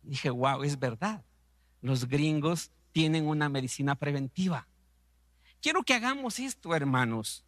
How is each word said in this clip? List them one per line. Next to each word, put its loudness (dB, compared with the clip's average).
Y -16
dije, -2
"Wow, 0
es -2
verdad. -4
Los 0
gringos 0
tienen 4
una 2
medicina 0
preventiva". -2
Quiero 0
que 2
hagamos -2
esto, -4
hermanos. 0